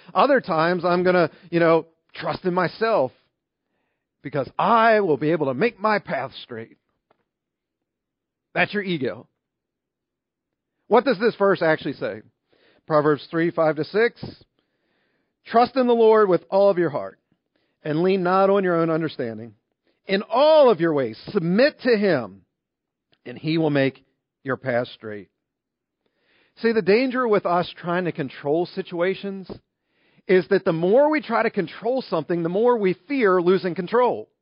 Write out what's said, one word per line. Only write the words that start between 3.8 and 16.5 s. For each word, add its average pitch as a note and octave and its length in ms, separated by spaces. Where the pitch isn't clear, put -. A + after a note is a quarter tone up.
because C#3 260
I A3 420
will E3 160
be D3+ 160
able D3+ 140
to C3 80
make G#3+ 260
my G#3+ 180
path C3+ 340
straight. A2+ 340
That's E3+ 180
your G3+ 100
ego. C3 440
What A3+ 160
does A#3+ 140
this A3 180
verse G3 260
actually D#3 320
say? A2 280
Proverbs D3+ 440
three, E3 200
five D#3 260
to D3+ 80
six. A3+ 380
"Trust A#3 300
in B3+ 120
the A#3+ 60
Lord A3 340
with E3+ 200
all G3+ 220